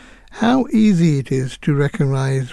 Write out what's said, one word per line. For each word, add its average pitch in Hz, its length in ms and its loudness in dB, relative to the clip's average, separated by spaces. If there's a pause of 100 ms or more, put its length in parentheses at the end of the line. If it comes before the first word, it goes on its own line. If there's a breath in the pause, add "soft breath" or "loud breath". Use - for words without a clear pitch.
(320 loud breath)
How 240 420 0
easy 175 460 4
it 123 120 -6
is 131 280 -4
to 151 140 0
recognize 135 800 -2